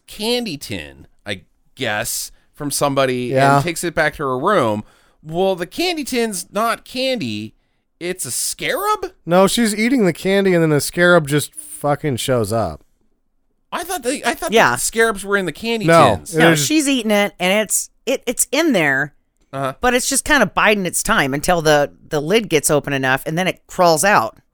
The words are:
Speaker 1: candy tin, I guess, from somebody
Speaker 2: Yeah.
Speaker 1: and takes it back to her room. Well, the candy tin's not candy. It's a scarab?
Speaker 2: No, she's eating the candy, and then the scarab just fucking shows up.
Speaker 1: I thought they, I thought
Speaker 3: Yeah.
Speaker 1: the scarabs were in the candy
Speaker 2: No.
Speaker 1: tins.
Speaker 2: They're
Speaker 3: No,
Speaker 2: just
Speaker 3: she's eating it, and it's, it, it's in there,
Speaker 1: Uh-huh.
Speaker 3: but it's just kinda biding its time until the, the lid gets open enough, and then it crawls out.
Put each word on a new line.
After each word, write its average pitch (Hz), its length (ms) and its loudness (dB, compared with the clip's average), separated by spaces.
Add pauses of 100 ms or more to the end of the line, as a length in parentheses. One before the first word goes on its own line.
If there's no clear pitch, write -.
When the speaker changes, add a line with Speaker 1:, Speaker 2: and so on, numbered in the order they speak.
Speaker 1:
candy 226 500 -6
tin, 73 520 -12 (180)
I 101 140 -8 (340)
guess, 113 560 -6 (240)
from 147 160 -8
somebody 135 540 -2
Speaker 2:
Yeah. 135 320 2
Speaker 1:
and 139 80 2
takes 170 180 -6
it 170 100 -4
back 151 260 -2
to 160 40 -8
her 131 160 -2
room. 131 460 0 (360)
Well, 180 360 -2
the 170 100 -8
candy 330 380 -4
tin's 226 480 -4
not 214 320 -4
candy. 160 720 -6 (440)
It's 180 240 -8
a 127 80 -10
scarab? 381 800 -4 (120)
Speaker 2:
No, 180 220 4
she's 220 300 0
eating 226 300 2
the 170 60 2
candy, 190 420 2
and 170 60 4
then 160 100 4
the 147 100 2
scarab 175 480 4
just 143 260 -2
fucking 143 640 -4
shows 113 360 0
up. 95 300 -4 (880)
Speaker 1:
I 330 140 -8
thought 359 180 -8
they, 247 220 -4
I 240 100 0
thought 330 160 -8
Speaker 3:
Yeah. 196 220 4
Speaker 1:
the 123 60 -2
scarabs 202 460 0
were 202 120 -2
in 190 100 0
the 156 60 -4
candy 226 340 -4
Speaker 2:
No. 156 300 6
Speaker 1:
tins. 92 160 -10
Speaker 2:
They're 160 180 4
Speaker 3:
No, 165 60 4
Speaker 2:
just 147 100 -2
Speaker 3:
she's 302 220 0
eating 226 240 0
it, 202 260 0
and 185 240 0
it's, - 280 -4 (140)
it, 254 220 -2
it's - 240 -4
in 302 220 0
there, 147 420 0 (380)
Speaker 1:
Uh-huh. 135 280 -6
Speaker 3:
but 247 140 2
it's 247 140 0
just - 160 -2
kinda 277 220 4
biding 202 380 2
its - 160 -4
time 165 320 0
until 165 300 0
the, 147 300 4 (160)
the 151 120 -2
lid 185 280 0
gets 147 240 2
open 143 200 0
enough, 135 320 0
and 156 140 -4
then 185 80 0
it - 220 -6
crawls 170 360 2
out. 175 320 2 (180)